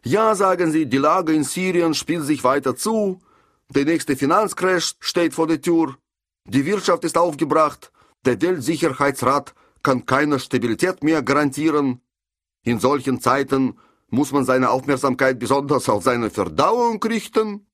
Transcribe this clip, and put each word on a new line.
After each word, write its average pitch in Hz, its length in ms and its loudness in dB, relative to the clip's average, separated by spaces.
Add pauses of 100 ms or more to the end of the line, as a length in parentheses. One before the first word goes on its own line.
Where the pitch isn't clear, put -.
„Ja“, 220 320 2
sagen 180 360 2
sie, 156 160 0
„die 127 100 0
Lage 160 360 2
in 156 100 2
Syrien 170 500 0
spielt 160 300 -4
sich 139 200 -2
weiter 135 320 0
zu, 208 440 -2 (500)
der 139 160 0
nächste 156 300 0
Finanzcrash 180 840 0
steht 170 340 -2
vor 160 140 -2
der 160 140 -2
Tür, 165 360 0 (480)
die 135 200 0
Wirtschaft 190 380 0
ist 170 140 -2
aufgebracht, 151 760 0 (340)
der 123 160 2
Weltsicherheitsrat 143 1120 0 (300)
kann 127 220 0
keine 143 340 2
Stabilität 123 640 -2
mehr 156 180 2
garantieren. 143 800 0 (600)
In 117 160 0
solchen 131 420 0
Zeiten 135 560 0 (320)
muss 135 220 0
man 135 140 2
seine 127 240 2
Aufmerksamkeit 131 680 0
besonders 135 520 0
auf 104 140 0
seine 120 260 0
Verdauung 196 760 0
richten. 214 720 -4